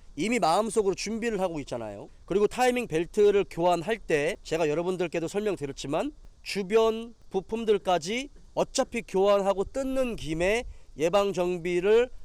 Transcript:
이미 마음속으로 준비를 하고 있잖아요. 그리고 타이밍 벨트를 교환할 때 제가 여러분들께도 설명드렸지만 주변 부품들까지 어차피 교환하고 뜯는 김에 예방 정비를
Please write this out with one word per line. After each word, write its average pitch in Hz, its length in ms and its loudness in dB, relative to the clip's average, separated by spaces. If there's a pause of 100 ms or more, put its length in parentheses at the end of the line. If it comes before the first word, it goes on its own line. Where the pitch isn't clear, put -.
(160)
이미 220 240 0
마음속으로 190 540 2
준비를 214 460 -4
하고 170 220 -2
있잖아요. 113 480 -10 (160)
그리고 208 220 2
타이밍 247 400 2
벨트를 196 640 4
교환할 175 480 0
때 160 460 0
제가 160 260 0
여러분들께도 170 580 -2
설명드렸지만 175 840 -4 (320)
주변 220 680 0 (160)
부품들까지 202 1000 0 (240)
어차피 233 500 -2
교환하고 196 600 2
뜯는 262 540 -2
김에 170 480 -2 (320)
예방 196 340 2
정비를 180 800 2 (160)